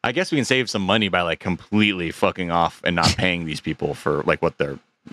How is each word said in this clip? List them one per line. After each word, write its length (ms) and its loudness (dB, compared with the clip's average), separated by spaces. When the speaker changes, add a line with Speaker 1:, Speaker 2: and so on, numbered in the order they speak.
Speaker 1:
I 80 0
guess 200 -2
we 60 2
can 60 2
save 240 0
some 140 -4
money 260 2
by, 140 2
like, 180 -2
completely 680 0
fucking 400 -2
off 340 0
and 120 0
not 120 4
Speaker 2:
<laughs> 80 0
Speaker 1:
paying 280 0
these 160 -8
people 340 -4
for, 300 -2
like, 180 2
what 160 -2
they're, 200 -4